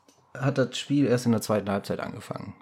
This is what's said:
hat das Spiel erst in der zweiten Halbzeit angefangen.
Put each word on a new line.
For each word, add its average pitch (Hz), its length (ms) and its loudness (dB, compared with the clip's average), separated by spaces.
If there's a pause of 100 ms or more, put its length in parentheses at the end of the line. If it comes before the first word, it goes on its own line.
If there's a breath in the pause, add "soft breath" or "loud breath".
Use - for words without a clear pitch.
(360)
hat 135 220 0
das 127 200 0
Spiel 143 280 2
erst 120 220 2
in 117 60 6
der 107 80 2
zweiten 104 280 0
Halbzeit 98 300 -2
angefangen. - 640 -10